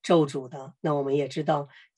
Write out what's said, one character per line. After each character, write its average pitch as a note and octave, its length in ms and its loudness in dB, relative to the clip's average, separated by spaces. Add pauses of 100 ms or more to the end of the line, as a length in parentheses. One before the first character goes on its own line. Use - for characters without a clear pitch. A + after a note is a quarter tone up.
咒 E3 240 4
诅 C3+ 220 -8
的。 C3+ 320 -16
那 D#3 140 0
我 C#3+ 100 0
们 C#3 100 -2
也 C#3+ 140 0
知 D3+ 160 -6
道， D3 240 0 (300)